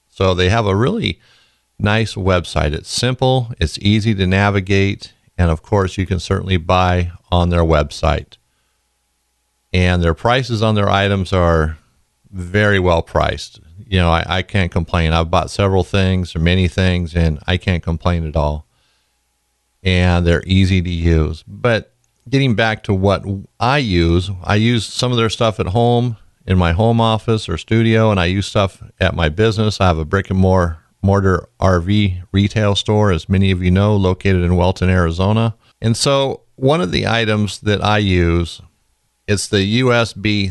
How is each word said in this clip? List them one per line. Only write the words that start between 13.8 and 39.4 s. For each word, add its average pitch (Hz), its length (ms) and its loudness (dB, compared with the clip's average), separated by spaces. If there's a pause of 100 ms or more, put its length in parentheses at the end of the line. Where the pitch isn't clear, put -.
You 95 120 0
know, 87 120 2
I, 82 160 2
I 92 160 -4
can't 92 300 -2
complain. 82 400 0
I've 82 180 0
bought 82 200 0
several 95 340 0
things 95 500 -2
or - 40 -6
many 90 300 2
things, 87 460 -2
and 82 320 0
I 90 120 0
can't 87 240 -2
complain 85 440 -2
at 76 80 -8
all. 76 300 -2 (1160)
And 90 440 2
they're 85 200 2
easy 95 340 2
to 87 80 -4
use. 82 580 0
But 104 460 -4 (380)
getting 135 240 0
back 110 300 -2
to 104 100 -2
what 95 320 0 (340)
I 123 160 0
use, 90 540 0 (120)
I 90 120 -2
use 110 320 0
some - 260 -4
of 120 60 0
their 113 100 0
stuff 110 320 -2
at 98 60 -4
home 120 500 0 (300)
in 92 100 0
my 87 160 2
home 113 260 2
office 113 480 0
or 85 120 -6
studio, 110 520 2
and 101 80 2
I 87 60 0
use 95 220 0
stuff - 360 -2 (160)
at 92 160 0
my 82 140 0
business. 107 540 0
I 95 60 4
have 82 100 2
a 78 80 -4
brick 98 240 -4
and 92 80 0
mor-, 92 400 2 (240)
mortar 98 440 0 (140)
R 95 200 2
V 92 420 0 (100)
retail 101 420 0
store, 104 380 0
as 82 160 -4
many 95 220 2
of 92 120 -2
you 90 80 2
know, 101 240 2
located 92 500 0
in 87 120 2
Welton, 90 320 0
Arizona. 95 680 0 (260)
And 113 120 0
so 139 460 -2 (160)
one 139 240 2
of 180 100 -4
the 120 160 -2
items 107 540 -2
that 104 240 -2
I 107 140 2
use 87 640 0 (680)
it's 101 180 -2